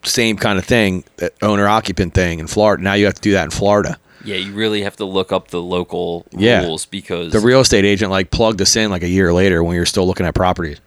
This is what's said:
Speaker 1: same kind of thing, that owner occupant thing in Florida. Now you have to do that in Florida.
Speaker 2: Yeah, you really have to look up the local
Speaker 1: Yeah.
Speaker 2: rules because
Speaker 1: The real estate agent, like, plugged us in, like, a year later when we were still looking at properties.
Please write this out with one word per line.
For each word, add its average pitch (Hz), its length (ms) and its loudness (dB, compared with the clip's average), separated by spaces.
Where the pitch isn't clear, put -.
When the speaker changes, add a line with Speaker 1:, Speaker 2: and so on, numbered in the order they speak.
Speaker 1:
same 113 320 0
kind 101 240 -2
of 90 60 -6
thing, 101 380 2
that 87 140 -4
owner 101 280 2
occupant 101 440 0
thing 87 260 0
in 80 80 -8
Florida. 104 360 2
Now 98 100 0
you 104 120 4
have 95 80 2
to - 80 -14
do 107 100 0
that 92 140 2
in 73 60 -8
Florida. 101 460 0
Speaker 2:
Yeah, 101 100 -8
you 95 160 -8
really 107 320 -2
have 101 140 -8
to 104 80 -6
look 95 260 -2
up 92 180 -2
the 87 120 -4
local 87 680 -6
Speaker 1:
Yeah. 98 320 2
Speaker 2:
rules 80 220 -6
because 87 460 -8
Speaker 1:
The 107 80 2
real 123 220 6
estate 107 240 4
agent, 101 260 0
like, 95 180 -2
plugged 110 320 0
us 95 140 2
in, 110 160 0
like, 90 120 -4
a 87 60 -4
year 92 220 2
later 87 320 2
when 85 80 -2
we 87 80 -2
were 85 60 0
still 92 200 0
looking 92 200 -2
at 80 100 -4
properties. 90 520 -2